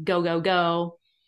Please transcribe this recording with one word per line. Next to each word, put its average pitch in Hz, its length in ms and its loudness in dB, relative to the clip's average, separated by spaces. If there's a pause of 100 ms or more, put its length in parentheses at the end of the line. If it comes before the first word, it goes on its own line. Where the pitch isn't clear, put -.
go, 175 180 0
go, 170 180 0
go, 170 580 0 (300)